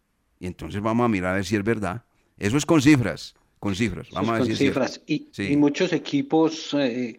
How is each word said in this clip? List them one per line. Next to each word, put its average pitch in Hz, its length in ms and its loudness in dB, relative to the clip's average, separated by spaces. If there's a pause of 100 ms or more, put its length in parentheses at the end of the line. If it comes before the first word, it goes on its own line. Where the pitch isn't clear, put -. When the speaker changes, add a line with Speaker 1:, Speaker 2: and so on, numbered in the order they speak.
(380)
Speaker 1:
Y 90 80 -10
entonces 90 340 -8
vamos 113 240 2
a 120 40 4
mirar 92 240 0
a 92 40 -2
ver 98 80 -2
si 92 120 0
es 101 80 -2
verdad. 104 400 -4 (320)
Eso 104 200 0
es 147 100 0
con 165 160 6
cifras, 117 520 4 (240)
con 101 160 -4
cifras, 95 340 -4
Speaker 2:
Eso - 60 -20
Speaker 1:
vamos 104 160 0
Speaker 2:
es 117 40 0
Speaker 1:
a 113 60 0
Speaker 2:
con 117 80 2
Speaker 1:
decir 127 200 0
Speaker 2:
cifras. 131 240 -2
Speaker 1:
cifras. - 180 -18
Speaker 2:
Y, 147 220 -4
Speaker 1:
Sí. 101 200 -4
Speaker 2:
y 147 40 2
muchos 147 360 2
equipos, 156 840 0
eh, 123 400 -2